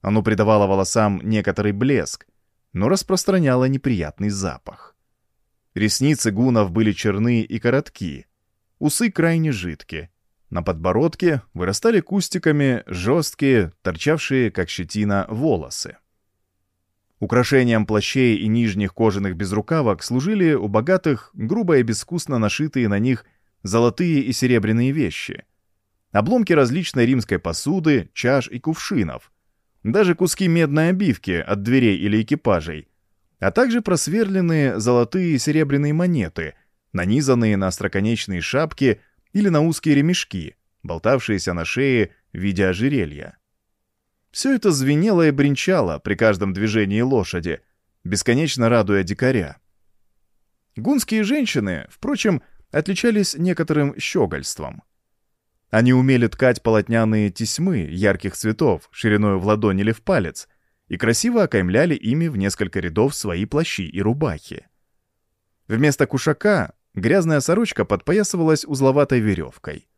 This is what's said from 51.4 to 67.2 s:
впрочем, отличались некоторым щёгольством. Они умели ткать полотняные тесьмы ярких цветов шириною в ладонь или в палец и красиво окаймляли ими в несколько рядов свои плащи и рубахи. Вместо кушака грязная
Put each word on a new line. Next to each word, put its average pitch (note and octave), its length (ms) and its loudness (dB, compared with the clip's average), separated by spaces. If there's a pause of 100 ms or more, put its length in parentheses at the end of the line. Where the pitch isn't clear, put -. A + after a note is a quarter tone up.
впрочем, G#3 520 -2 (280)
отличались G3 640 0
некоторым D#3 640 0
щёгольством. D#2 840 -4 (880)
Они A#2+ 220 4
умели B2+ 340 4
ткать B2+ 360 0
полотняные A2 680 2
тесьмы A#2 600 -4
ярких G2 460 -2
цветов A2 540 -2
шириною G#2 480 2
в F2+ 80 -4
ладонь G#2+ 340 2
или G#2+ 120 0
в - 100 -6
палец B2+ 460 -2 (400)
и A2+ 80 -6
красиво G3 480 0
окаймляли A2+ 500 0
ими D3 320 -2
в D3 100 -6
несколько G2 440 -4
рядов G#2 340 0
свои F#2 300 -6
плащи C#3 420 -4
и D#2 160 -6
рубахи. A2 640 -4 (1000)
Вместо C3+ 400 2
кушака D3+ 640 0 (200)
грязная D#3+ 460 2